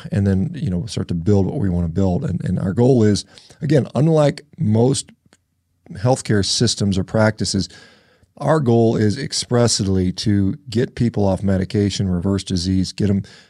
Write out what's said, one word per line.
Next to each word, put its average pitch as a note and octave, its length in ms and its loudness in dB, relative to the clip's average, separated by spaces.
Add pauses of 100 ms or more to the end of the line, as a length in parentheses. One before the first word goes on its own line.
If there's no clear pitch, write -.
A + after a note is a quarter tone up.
(120)
and G2+ 120 0
then, F#2+ 300 0
you C3 160 -6
know, F2 160 -4
start - 220 -6
to F2 60 -4
build F#2+ 320 2
what - 120 -4
we G2+ 100 -2
wanna F2 200 0
build. F2+ 360 0
And, - 200 -4
and F2+ 160 -2
our F#2+ 120 -2
goal A#2+ 300 4
is, G#2 220 4 (360)
again, C#3+ 360 0
unlike D3+ 460 2 (140)
most A#2 540 0 (840)
healthcare G#2+ 520 0
systems G2+ 500 -2
or F#2+ 60 0
practices, G#2+ 640 0 (680)
our D#3 240 0
goal A#2 340 4
is G#2+ 240 0
expressly G2 920 0
to G2+ 420 0 (160)
get A#2 240 -2
people G#2+ 320 0
off F#2+ 160 0
medication, G2 640 0
reverse F#2 360 -2
disease, F#2 480 -2
get G#2 180 -2
'em, G2 140 0 (260)